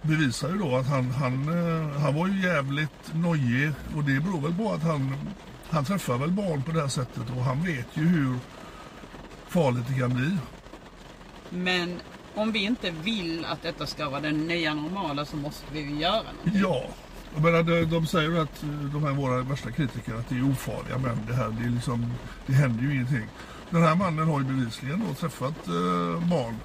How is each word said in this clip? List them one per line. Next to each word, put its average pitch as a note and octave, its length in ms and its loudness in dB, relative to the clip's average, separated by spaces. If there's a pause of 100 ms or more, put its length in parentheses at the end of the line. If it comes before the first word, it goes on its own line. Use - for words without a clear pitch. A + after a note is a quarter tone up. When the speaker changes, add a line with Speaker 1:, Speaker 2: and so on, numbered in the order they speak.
Speaker 1:
bevisar D3+ 460 2
ju F#3+ 100 0
då B2+ 180 2
att C3 100 2
han, C3 240 2
han, C3 380 0
eh, D#3+ 520 0
han C#3+ 140 4
var E3+ 140 2
ju G3 140 2
jävligt D3+ 720 0
nojig, D3+ 580 4 (240)
och D3 80 0
det C#3 160 4
beror F3 200 0
väl D#3+ 140 0
på G3+ 180 0
att D#3+ 100 -2
han, C#3 320 2 (560)
han D3+ 140 2
träffar D3 340 0
väl D3+ 120 2
barn F3+ 320 2
på D#3+ 100 -2
det D#3+ 80 4
här C#3 80 0
sättet, B2 340 -4 (140)
och B2 80 0
han C3+ 200 2
vet C#3 300 -2
ju D#3 120 4
hur C#3 320 4 (1080)
farligt B2+ 400 4
det C3+ 120 0
kan B2 140 2
bli. D3 220 2 (1120)
Speaker 2:
Men F3+ 500 0 (340)
om G#3+ 180 0
vi A3 120 0
inte G#3+ 260 0
vill E3 540 -2
att D3+ 180 -6
detta D#3+ 240 -4
ska D3+ 240 -4
vara C#3+ 100 -4
den D3+ 260 0
nya E3 280 0
normala, D3+ 500 -2
så D#3 120 -8
måste C#3+ 360 -8
vi D3+ 80 -4
ju D3 200 -4
göra G3+ 220 2
någonting. - 400 0
Speaker 1:
Ja. D#3+ 220 2 (500)
Jag D#3 80 0
menar, E3 200 6
de, E3+ 220 4
de D#3+ 220 2
säger D#3 240 2
ju E3+ 100 2
att, D3+ 220 -4
eh, D3+ 60 -4
de D3 360 -2
här C#3 80 2
våra B2+ 300 2
värsta C3 280 -4
kritiker, A#2 440 -2
att A#2 140 -6
det C3+ 80 -2
är C3+ 140 4
ofarliga - 480 -4
män A#2+ 200 0 (100)
det A#2+ 60 0
här. A#2 140 2 (120)
Det A#2+ 60 -2
är A#2+ 40 2
liksom, A#2+ 420 0 (340)
det C#3 60 2
händer B2+ 320 6
ju C#3+ 100 2
ingenting. B2 320 0 (440)
Den E3+ 120 6
här D#3+ 120 8
mannen D#3+ 340 2
har D3 120 4
ju C3 60 0
bevisligen C3+ 640 -2
då C#3 60 -4
träffat, D3 540 -4
eh, F3 600 2
barn. A#2+ 360 2